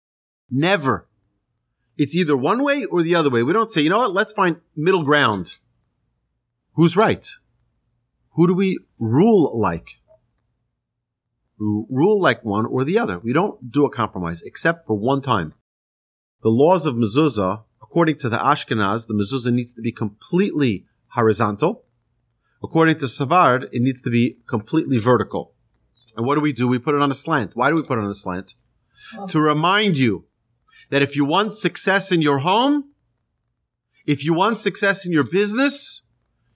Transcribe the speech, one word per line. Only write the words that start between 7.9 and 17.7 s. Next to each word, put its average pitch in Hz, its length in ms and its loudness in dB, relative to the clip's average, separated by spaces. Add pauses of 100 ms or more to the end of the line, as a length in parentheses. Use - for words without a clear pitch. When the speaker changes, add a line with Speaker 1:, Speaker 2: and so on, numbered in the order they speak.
Speaker 1:
Who 170 120 4
do 180 80 2
we 190 240 -2 (180)
rule 135 640 2
like? 87 420 -4 (1600)
We 107 320 -2
rule 190 280 2
like 147 240 2
one 107 220 -2
or 127 180 -2
the 175 140 -2
other. 104 220 -4
We 113 120 -6
don't 139 400 -4
do 143 140 2
a 123 60 0
compromise 87 500 -6
except - 440 -4
for 107 120 -2
one 131 240 -2
time. 104 320 -2 (880)
The 110 80 2
laws 151 380 4
of 127 80 -4
mezuzah, 110 680 0 (160)